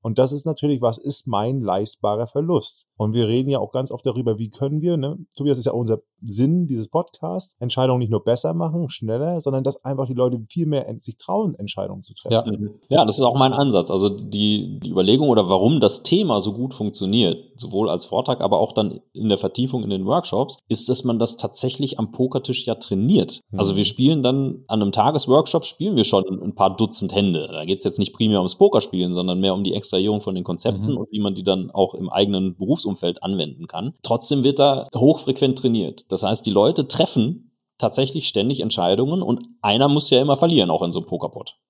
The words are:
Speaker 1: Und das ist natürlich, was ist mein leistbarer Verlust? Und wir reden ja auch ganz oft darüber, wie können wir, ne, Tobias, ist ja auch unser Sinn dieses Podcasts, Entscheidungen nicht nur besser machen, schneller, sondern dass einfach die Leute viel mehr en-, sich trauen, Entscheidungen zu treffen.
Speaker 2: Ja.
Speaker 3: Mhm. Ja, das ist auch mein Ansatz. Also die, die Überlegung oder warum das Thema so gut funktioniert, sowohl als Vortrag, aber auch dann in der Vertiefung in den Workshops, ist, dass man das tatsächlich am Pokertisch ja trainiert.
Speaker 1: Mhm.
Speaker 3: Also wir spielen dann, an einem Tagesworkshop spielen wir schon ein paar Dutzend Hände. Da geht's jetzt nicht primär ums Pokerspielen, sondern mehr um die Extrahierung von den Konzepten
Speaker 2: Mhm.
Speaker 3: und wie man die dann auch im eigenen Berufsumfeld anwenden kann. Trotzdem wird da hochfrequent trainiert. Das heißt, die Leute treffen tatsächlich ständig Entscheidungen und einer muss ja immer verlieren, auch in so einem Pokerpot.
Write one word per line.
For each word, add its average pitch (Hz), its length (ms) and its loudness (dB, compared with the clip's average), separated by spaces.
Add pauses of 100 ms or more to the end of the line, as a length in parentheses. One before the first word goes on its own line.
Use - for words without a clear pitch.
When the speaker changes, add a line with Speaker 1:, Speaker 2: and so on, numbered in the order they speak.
Speaker 1:
Und 113 140 -2
das 131 140 4
ist 143 120 -8
natürlich, 147 380 -2
was 117 160 0
ist - 300 -6
mein 120 320 0
leistbarer 104 640 -2
Verlust? 156 600 -2 (100)
Und 107 180 -2
wir 117 140 2
reden 131 220 0
ja 131 100 0
auch 104 120 -6
ganz 131 200 -4
oft 120 120 -12
darüber, 117 320 -2
wie 110 140 -6
können 143 320 -4
wir, 175 140 0
ne, 147 200 -4 (200)
Tobias, 139 220 0
ist 113 60 -6
ja 131 80 0
auch 117 60 -2
unser 110 220 0 (240)
Sinn 135 440 0
dieses 113 200 -4
Podcasts, - 720 -6
Entscheidungen 127 400 0
nicht 117 120 0
nur 110 120 0
besser 139 320 0
machen, 165 340 -2
schneller, 143 520 -4
sondern 135 240 -2
dass 135 200 -4
einfach 135 220 -4
die 131 80 -6
Leute 123 340 0
viel 165 180 -2
mehr 147 220 -2
en-, 110 120 -10
sich - 180 -14
trauen, 196 380 -2
Entscheidungen 98 480 -8
zu - 100 -20
treffen. - 180 -6
Speaker 2:
Ja. 117 140 2
Speaker 3:
Mhm. 104 280 -6 (140)
Ja, 143 160 4
das 107 140 0
ist 135 60 4
auch 120 120 4
mein 131 160 4
Ansatz. 113 380 2
Also 95 180 2
die, 104 720 -2
die - 100 -8
Überlegung 104 400 4
oder 107 200 4
warum 98 300 4
das - 240 4
Thema 165 360 2
so 101 120 -4
gut 127 220 -6
funktioniert, 101 640 0 (180)
sowohl 95 320 -2
als 85 160 -4
Vortrag, 131 360 -2
aber 98 200 2
auch 110 120 0
dann 104 280 -2 (120)
in 107 160 -4
der 98 100 2
Vertiefung 123 440 -4
in 104 80 -6
den 95 160 -4
Workshops, 139 520 -2 (100)
ist, - 200 -2
dass 127 140 0
man 117 160 0
das 113 200 -2
tatsächlich 131 600 -6
am 110 140 -4
Pokertisch 127 540 -4
ja 113 100 -4
trainiert. - 640 0 (100)
Speaker 1:
Mhm. 95 80 -8
Speaker 3:
Also 95 180 0
wir 101 80 2
spielen 139 380 2
dann, 131 460 0
an 110 140 0
einem 101 100 0
Tagesworkshop 147 720 2
spielen 185 320 -2
wir 110 80 4
schon 95 200 4 (160)
ein 104 140 -6
paar 95 220 2
Dutzend 104 380 -2
Hände. 92 360 0
Da 78 140 -8
geht's 95 200 -4
jetzt 95 140 -2
nicht 98 140 -2
primär 107 260 2
ums 92 180 0
Pokerspielen, 92 580 2
sondern 90 260 -2
mehr 95 140 2
um 98 100 -2
die 92 100 -2
Extrahierung 101 460 0
von 95 160 -6
den 90 80 -6
Konzepten 101 480 -2
Speaker 2:
Mhm. 127 60 -2
Speaker 3:
und 113 120 -8
wie 107 100 -6
man 101 140 0
die 95 80 -10
dann 95 300 0
auch 95 220 2
im 92 140 -6
eigenen 95 480 0
Berufsumfeld 95 680 -2
anwenden 82 440 -4
kann. 95 360 -8
Trotzdem 123 420 0
wird 139 160 4
da 139 340 2
hochfrequent 131 640 2
trainiert. 113 500 -2
Das 95 140 -4
heißt, 95 220 -2
die 110 60 0
Leute 127 380 4
treffen 151 640 0 (260)
tatsächlich 135 500 -2
ständig 123 320 -2
Entscheidungen 110 640 0
und 117 220 -2 (180)
einer 117 260 2
muss 143 220 2
ja 127 100 6
immer 139 160 2
verlieren, 139 340 4
auch 78 120 2
in 87 100 -2
so 90 80 -2
einem - 80 -14
Pokerpot. - 480 -8 (140)